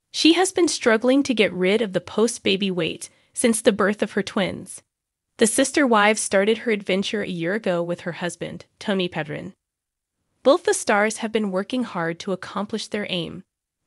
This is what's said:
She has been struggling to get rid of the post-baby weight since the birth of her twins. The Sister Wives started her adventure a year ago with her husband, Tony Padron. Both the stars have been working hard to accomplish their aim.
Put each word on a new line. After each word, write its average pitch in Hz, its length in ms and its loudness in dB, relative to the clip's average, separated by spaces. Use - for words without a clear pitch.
She - 240 4
has 359 200 2
been 339 160 2
struggling 247 540 4
to 269 100 0
get 214 180 4
rid 185 300 2
of 202 100 -4
the 180 80 -2
post-baby 202 720 0
weight 175 380 -6
since 226 280 2
the 226 120 4
birth 202 280 0
of 208 120 -4
her 196 100 -2
twins. - 580 -6
The 226 80 4
Sister 269 400 2
Wives 214 360 4
started 208 380 2
her 233 120 -4
adventure 202 500 -2
a - 60 -6
year 170 260 -4
ago 185 300 -2
with 170 180 -6
her 170 120 -8
husband, 165 520 -10
Tony 190 300 -2
Padron. 156 440 -10
Both 294 220 4
the - 100 2
stars 214 440 0
have 220 160 -6
been 214 180 0
working 202 320 -2
hard 170 360 -4
to 202 120 -6
accomplish 208 560 -6
their 208 220 -6
aim. 175 340 -6